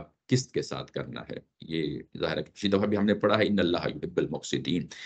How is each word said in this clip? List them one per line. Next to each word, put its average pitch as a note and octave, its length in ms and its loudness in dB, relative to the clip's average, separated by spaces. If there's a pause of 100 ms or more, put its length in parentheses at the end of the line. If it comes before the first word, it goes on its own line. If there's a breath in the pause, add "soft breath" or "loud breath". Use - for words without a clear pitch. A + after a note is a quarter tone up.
(300)
किस्त B2+ 240 2
के D2 80 -2
साथ C2+ 280 -8
करना C2 420 -8
है। - 60 -10 (260)
ये D#2 400 -4 (140)
ज़ाहिर D#2+ 200 -2
है, D2+ 60 -2
पिछली - 260 -2
दफ़ा G2 160 4
भी G#2 100 2
हमने G2+ 200 4
पढ़ा G#2 220 4
है, G#2+ 80 4
"इन्नल्लाहा E2+ 420 2
युहिब्बुल D2+ 420 -2
मुक़सितीन", C#2+ 580 -2 (180 loud breath)